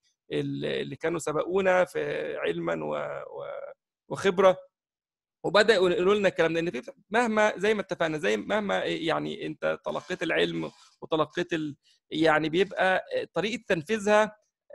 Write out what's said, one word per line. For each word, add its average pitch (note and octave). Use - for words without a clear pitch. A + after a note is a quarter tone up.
ال-، C#3+
اللي C#3+
كانوا E3
سبقونا F3+
في D3+
علمًا E3
و-، D3+
و-، -
وخبرة، F#3
وبدأوا F#3+
يقولوا F3+
لنا G3+
الكلام E3
ده، E3
إن E3+
في A#3+
مهما G#3+
زي G3+
ما G#3
اتفقنا، D#3+
زي G3+
مهما G3+
يعني D3+
أنت D#3
تلقيت D#3
العلم E3
وتلقيت D#3+
ال-، D#3
يعني D#3
بيبقى F#3
طريقة G#3+
تنفيذها، G#3